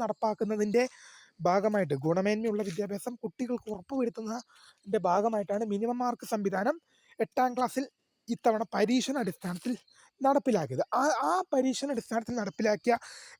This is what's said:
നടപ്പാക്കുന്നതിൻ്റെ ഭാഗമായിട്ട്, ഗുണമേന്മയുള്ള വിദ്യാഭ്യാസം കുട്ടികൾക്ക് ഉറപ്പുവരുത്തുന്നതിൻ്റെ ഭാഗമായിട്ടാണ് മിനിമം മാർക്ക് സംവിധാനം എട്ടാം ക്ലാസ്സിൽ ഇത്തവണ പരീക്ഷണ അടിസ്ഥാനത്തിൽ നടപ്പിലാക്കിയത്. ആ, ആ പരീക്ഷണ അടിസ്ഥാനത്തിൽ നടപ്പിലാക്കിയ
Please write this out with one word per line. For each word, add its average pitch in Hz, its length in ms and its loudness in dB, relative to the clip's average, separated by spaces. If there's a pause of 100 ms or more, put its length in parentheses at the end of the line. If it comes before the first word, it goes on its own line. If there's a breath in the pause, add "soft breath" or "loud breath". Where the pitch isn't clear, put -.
നടപ്പാക്കുന്നതിൻ്റെ 214 800 0 (640 loud breath)
ഭാഗമായിട്ട്, 190 500 2 (100)
ഗുണമേന്മയുള്ള 208 640 2
വിദ്യാഭ്യാസം 202 440 -6 (100)
കുട്ടികൾക്ക് 233 500 -6
ഉറപ്പുവരുത്തുന്നതിൻ്റെ 226 1300 -6
ഭാഗമായിട്ടാണ് 208 560 0 (100)
മിനിമം 233 300 -2
മാർക്ക് 247 300 -4
സംവിധാനം 202 420 2 (500 soft breath)
എട്ടാം 254 320 2
ക്ലാസ്സിൽ 254 280 0 (500)
ഇത്തവണ 220 280 2 (120)
പരീക്ഷണ 240 480 2
അടിസ്ഥാനത്തിൽ 185 500 -4 (540 soft breath)
നടപ്പിലാക്കിയത്. 196 580 2 (160)
ആ, - 20 2 (280)
ആ - 20 2 (220)
പരീക്ഷണ 262 400 0
അടിസ്ഥാനത്തിൽ 226 460 -4
നടപ്പിലാക്കിയ 214 520 0 (460 loud breath)